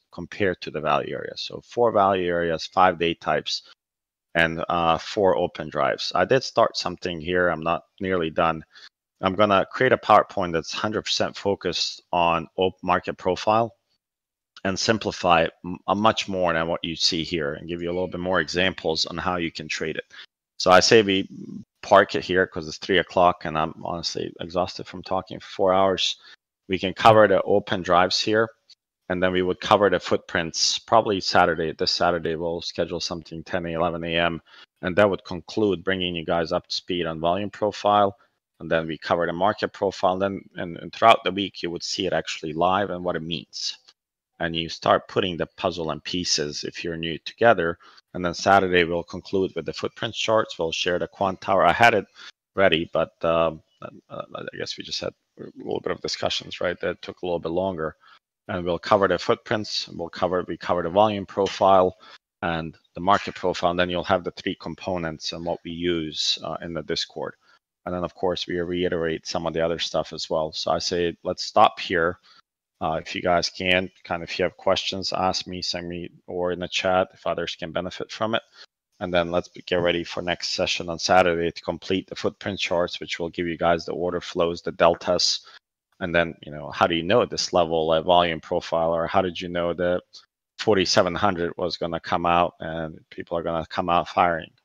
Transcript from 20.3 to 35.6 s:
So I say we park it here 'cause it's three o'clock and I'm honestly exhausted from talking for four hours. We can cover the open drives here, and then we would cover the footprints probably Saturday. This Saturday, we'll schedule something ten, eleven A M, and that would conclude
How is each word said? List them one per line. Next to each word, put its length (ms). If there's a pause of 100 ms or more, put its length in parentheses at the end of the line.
So 140
I 100
say 200
we 280 (520)
park 340
it 100
here 200
'cause 220
it's 120
three 180
o'clock 480
and 120
I'm 180 (100)
honestly 560
exhausted 460
from 160
talking 360
for 80
four 260
hours. 440 (500)
We 100
can 160
cover 320
the 180
open 380
drives 380
here, 300 (580)
and 160
then 80
we 100
would 200
cover 280
the 120
footprints 800
probably 420
Saturday. 500
This 200
Saturday, 440
we'll 260
schedule 380
something 420
ten, 260
eleven 360
A 140
M, 240 (400)
and 160
that 120
would 140
conclude 600